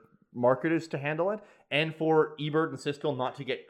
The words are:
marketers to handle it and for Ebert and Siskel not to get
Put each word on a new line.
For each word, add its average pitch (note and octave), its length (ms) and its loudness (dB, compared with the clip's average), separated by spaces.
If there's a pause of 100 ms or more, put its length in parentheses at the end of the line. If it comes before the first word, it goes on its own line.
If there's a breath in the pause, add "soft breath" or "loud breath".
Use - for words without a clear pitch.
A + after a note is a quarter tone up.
(320)
marketers D3+ 560 2
to - 100 -6
handle D#3 340 -2
it G#3 80 -8 (300 loud breath)
and D3+ 240 0
for D#3 460 4
Ebert D3+ 300 0
and C3 80 -10
Siskel D3 360 -2
not B2 220 -4
to C#3 80 -12
get A#2 260 -6